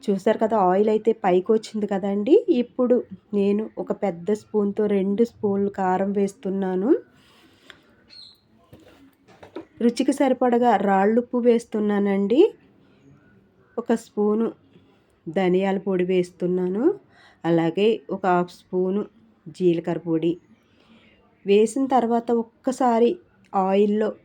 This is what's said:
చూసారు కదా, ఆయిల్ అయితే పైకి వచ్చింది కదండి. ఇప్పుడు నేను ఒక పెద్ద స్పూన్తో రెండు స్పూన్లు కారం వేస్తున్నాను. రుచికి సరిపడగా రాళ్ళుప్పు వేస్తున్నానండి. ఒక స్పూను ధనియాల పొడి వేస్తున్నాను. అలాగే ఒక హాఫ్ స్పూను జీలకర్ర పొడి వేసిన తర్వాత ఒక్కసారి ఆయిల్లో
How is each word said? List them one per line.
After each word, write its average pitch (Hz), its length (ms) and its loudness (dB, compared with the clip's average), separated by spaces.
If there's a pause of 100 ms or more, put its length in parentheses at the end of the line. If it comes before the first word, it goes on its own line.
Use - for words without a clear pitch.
చూసారు 208 360 0
కదా, 220 160 0 (140)
ఆయిల్ 202 220 2
అయితే 220 180 0 (120)
పైకి 185 320 2
వచ్చింది 220 380 -4
కదండి. 202 420 0 (280)
ఇప్పుడు 247 340 0 (400)
నేను 202 260 0 (200)
ఒక 185 100 -6 (100)
పెద్ద 175 380 -4
స్పూన్తో 202 420 -2 (120)
రెండు 196 360 0
స్పూన్లు 196 480 -4
కారం 185 400 0
వేస్తున్నాను. 190 720 -2 (3000)
రుచికి 240 360 0
సరిపడగా 247 520 2 (160)
రాళ్ళుప్పు 220 600 0
వేస్తున్నానండి. 208 920 0 (1400)
ఒక 233 140 -6 (140)
స్పూను 214 440 -2 (920)
ధనియాల 190 380 2 (100)
పొడి 180 240 -2
వేస్తున్నాను. 180 720 -2 (680)
అలాగే 165 400 2 (240)
ఒక 196 100 -12 (120)
హాఫ్ 175 240 -2
స్పూను 185 440 -4 (540)
జీలకర్ర 170 500 0
పొడి 165 260 -2 (1160)
వేసిన 220 340 2 (140)
తర్వాత 233 320 -2 (140)
ఒక్కసారి 240 680 0 (540)
ఆయిల్లో 208 400 2 (180)